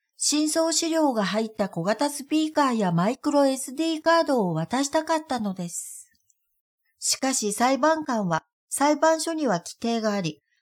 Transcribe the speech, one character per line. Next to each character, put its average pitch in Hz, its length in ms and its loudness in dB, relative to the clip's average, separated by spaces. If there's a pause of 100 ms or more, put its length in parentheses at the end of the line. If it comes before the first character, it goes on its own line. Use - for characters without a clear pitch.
(240)
真 302 260 2
相 330 220 0
資 320 200 0
料 302 220 2
が 214 120 0
入 214 220 -2
っ - 100 -8
た 196 100 -2
小 175 140 -6
型 226 300 0
ス 277 160 -12
ピ 311 220 0
ー 311 40 -14
カ 294 140 2
ー 247 80 0
や 196 160 0
マ 175 180 2
イ 262 80 -2
ク 294 140 -4
ロ 285 160 4
エ 262 100 0
ス 254 160 -10
デ 320 220 -2
ィ - 20 -6
ー 311 60 -8
カ 330 160 4
ー 330 40 2
ド 269 180 2
を 180 120 0
渡 170 300 -2
し 277 60 -4
た 311 140 0
か 320 120 -2
っ 311 120 -2
た 254 120 -4
の 202 160 -4
で 175 140 -8
す。 - 420 -14 (880)
し - 180 -2
か 262 160 0
し、 208 200 -2
裁 254 260 2
判 311 260 2
官 220 220 -2
は、 165 160 0 (260)
裁 302 280 2
判 320 220 4
所 330 140 -4
に 311 140 -2
は 190 140 0
規 - 180 -18
定 233 200 -2
が 214 140 -2
あ 202 80 -4
り、 156 220 -8 (180)